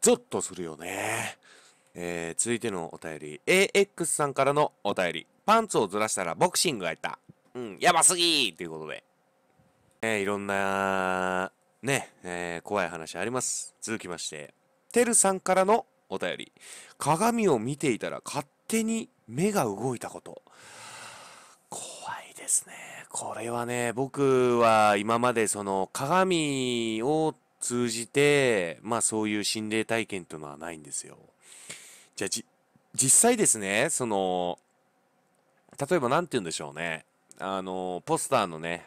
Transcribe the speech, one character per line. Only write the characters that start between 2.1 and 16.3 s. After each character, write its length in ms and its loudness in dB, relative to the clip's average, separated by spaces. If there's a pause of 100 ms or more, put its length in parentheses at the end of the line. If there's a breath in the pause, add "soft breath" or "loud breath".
ー、 80 -2
続 120 0
い 60 -4
て 100 -4
の 240 -6
お 20 -14
便 220 -12
り。 280 -14
エ 180 4
ー 100 -2
エ 80 6
ッ 120 0
ク 120 -4
ス 80 -2
さ 100 0
ん 80 -2
か 140 2
ら 80 4
の 180 2 (100)
お 120 -2
便 180 0
り。 140 -8 (260)
パ 80 6
ン 80 -2
ツ 80 -2
を 100 4
ず 120 -2
ら 100 2
し 60 -4
た 100 -2
ら 100 -2
ボ 140 2
ク 100 -4
シ 140 2
ン 60 -4
グ 80 -6
が 60 -2
い 40 -8
た。 220 -8 (360)
う 60 -8
ん、 180 -10
や 140 6
ば 100 6
す 140 4
ぎ 380 2
ー 20 -20
と 60 -10
い 40 -6
う 40 -8
こ 80 -10
と 100 -10
で。 160 -12 (960)
え 160 0
ー、 60 0
い 20 -2
ろ 140 0
ん 80 -8
な、 1080 0 (300)
ね、 280 -2 (120)
え 380 -8
ー、 60 -16
怖 160 0
い 60 -2
話 280 -10
あ 80 -4
り 60 -4
ま 120 -4
す。 400 -6
続 160 -4
き 100 -14
ま 80 -8
し 140 -8
て、 240 -14 (380)
て 120 4
る 100 0
さ 160 4
ん 100 0
か 140 2
ら 120 4
の 180 4 (240)
お 80 -8
便 220 -4